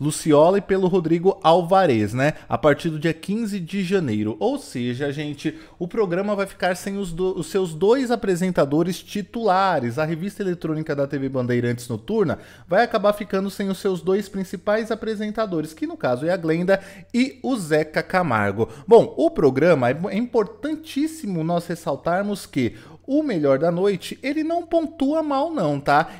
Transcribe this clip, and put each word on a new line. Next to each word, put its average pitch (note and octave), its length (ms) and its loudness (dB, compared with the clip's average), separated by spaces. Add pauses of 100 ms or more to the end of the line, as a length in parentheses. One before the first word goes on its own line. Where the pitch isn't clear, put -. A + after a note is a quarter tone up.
Luciola D#3 580 4
e F#3+ 40 0
pelo F#3+ 260 0
Rodrigo E3+ 520 2
Alvarez, E3 720 4
né? C3+ 220 0 (140)
A A#2+ 100 -2
partir D3 320 2
do D#3 80 -4
dia D#3+ 140 0
quinze G3+ 480 -6
de F#3 240 -6
janeiro. A#2 560 0
Ou C4 180 0
seja, B2+ 540 -6
gente, D3+ 440 -8 (220)
o F3+ 80 -8
programa G3 480 -2
vai G3 120 -2
ficar F#3 280 -2
sem G3 220 -8
os G3 160 -6
do-, F#3 260 -2
os D#3+ 80 -6
seus F#3 280 -2
dois A3 360 2
apresentadores F3+ 880 0
titulares. F#3 1000 0
A D#3 40 0
revista E3+ 380 -6
eletrônica D#3+ 540 -4
da C#3 100 0
T C#3+ 100 -4
V C3+ 120 -2
Bandeirantes B2 580 -2
Noturna D3 540 -2 (260)
vai F#3+ 160 4
acabar G#3 300 2
ficando G3 380 -4
sem G3 180 -4
os F#3+ 100 -4
seus F#3 220 -2
dois F#3+ 280 0
principais G#3 640 -4
apresentadores, G#3+ 840 -4
que - 140 -8
no E4+ 100 -8
caso B2+ 300 -2
é E3+ 60 2
a G3 40 0
Glenda F3 440 0 (340)
e B3+ 260 0
o B3+ 160 -2
Zeca D#3 460 0
Camargo. A2 680 0 (200)
Bom, G3 280 8
o D#4+ 140 2
programa, C#3+ 600 4
é, C3 60 0 (120)
é F#3+ 80 -6
importantíssimo B3 1300 -4
nós E3+ 220 -2
ressaltarmos F3 800 -4
que B2 280 -2 (300)
o C#4 160 0
Melhor D#3 380 2
da E3 120 2
Noite, F#3 520 -2
ele D4 220 -2
não E4+ 200 -2
pontua D#4+ 600 0
mal D4 280 -2
não, D3+ 280 -2
tá? D3 280 2 (120)